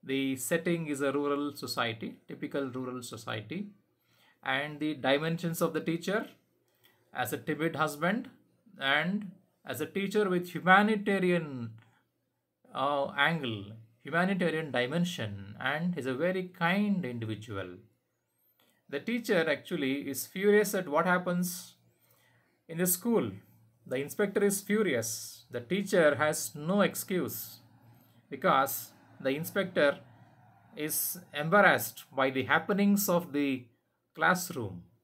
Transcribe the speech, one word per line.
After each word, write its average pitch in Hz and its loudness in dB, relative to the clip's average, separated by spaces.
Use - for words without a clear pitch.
The 135 -2
setting 170 -2
is 143 -4
a 139 0
rural 143 -2
society, 120 -6
typical 143 -6
rural 127 -8
society. 117 -8
And 143 -4
the 151 -2
dimensions 160 0
of 165 0
the 156 -2
teacher 185 -2
as 123 -4
a 143 -6
timid 151 -2
husband 156 0
and 160 0
as 127 -6
a 151 -2
teacher 196 0
with 180 -2
humanitarian, 180 4
uh, 139 0
angle, 127 0
humanitarian 165 0
dimension, 123 -2
and 156 -2
is 123 -6
a 131 -2
very 180 -2
kind 180 0
individual. 107 -6
The 139 -6
teacher 220 2
actually 139 -2
is 135 -6
furious 208 4
at 185 -2
what 151 2
happens 180 0
in 165 -8
the 180 2
school. 180 2
The 127 -4
inspector 202 0
is 202 2
furious. 185 -2
The 120 -6
teacher 185 4
has 151 0
no 170 0
excuse - -2
because 139 0
the 135 0
inspector 160 0
is 151 -4
embarrassed 160 4
by 135 4
the 131 0
happenings 196 2
of 175 2
the 139 0
classroom. 139 0